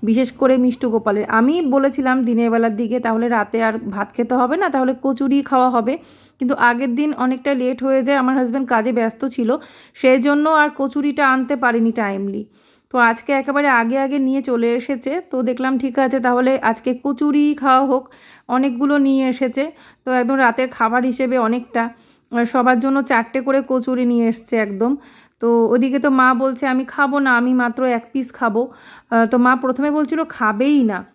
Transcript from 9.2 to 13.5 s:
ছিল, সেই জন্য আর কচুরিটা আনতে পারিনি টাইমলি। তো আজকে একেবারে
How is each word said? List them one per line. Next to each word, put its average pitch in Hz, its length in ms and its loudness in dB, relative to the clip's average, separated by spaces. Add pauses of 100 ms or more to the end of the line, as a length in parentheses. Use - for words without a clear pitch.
ছিল, 247 320 -2 (380)
সেই 262 240 4
জন্য 285 300 2
আর 302 280 2
কচুরিটা 285 520 -2
আনতে 262 280 0
পারিনি 233 360 0
টাইমলি। 202 520 -6 (480)
তো 254 60 0
আজকে 233 340 2
একেবারে 277 360 0